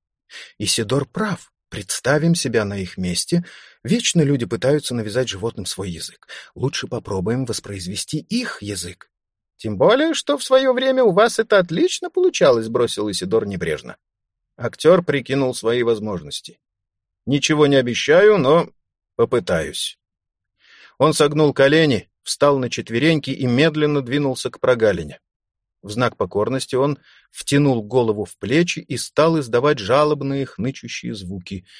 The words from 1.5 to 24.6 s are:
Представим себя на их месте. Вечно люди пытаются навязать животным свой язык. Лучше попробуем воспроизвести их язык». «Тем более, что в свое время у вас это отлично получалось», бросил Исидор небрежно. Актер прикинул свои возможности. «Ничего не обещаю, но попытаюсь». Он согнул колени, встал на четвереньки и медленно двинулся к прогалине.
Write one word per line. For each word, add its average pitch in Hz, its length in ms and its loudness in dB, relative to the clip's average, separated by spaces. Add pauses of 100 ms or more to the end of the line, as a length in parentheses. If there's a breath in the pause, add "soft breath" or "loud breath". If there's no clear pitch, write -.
Представим 147 640 -2
себя 113 300 -2
на 101 140 -6
их 90 180 -8
месте. 92 480 -2 (380 loud breath)
Вечно 180 380 0
люди 139 240 0
пытаются 131 500 -2
навязать 113 340 -4
животным 107 360 -8
свой - 260 -8
язык. - 360 -14 (280 loud breath)
Лучше - 320 -4
попробуем 113 580 -4
воспроизвести 101 760 -8
их 233 420 -6
язык». 90 480 -10 (480)
«Тем 107 200 -8
более, 269 360 2
что 285 240 -4
в - 60 -10
свое 262 300 2
время 262 300 0
у 208 80 4
вас 220 280 4
это 220 180 2
отлично 233 520 0
получалось», 135 600 4
бросил 113 400 -2
Исидор 101 360 -2
небрежно. 80 520 -6 (580)
Актер 160 480 2
прикинул 135 500 -2
свои 120 300 0
возможности. 104 760 -4 (640)
«Ничего 147 420 2
не 143 80 4
обещаю, 156 640 4
но 156 320 2 (460)
попытаюсь». 87 800 -2 (1000 soft breath)
Он 151 160 4
согнул 147 400 2
колени, 139 560 4 (140)
встал 143 340 2
на 123 120 -4
четвереньки 139 640 -2
и 127 160 -4
медленно 147 540 2
двинулся 131 480 -4
к - 100 -14
прогалине. 104 600 0 (640)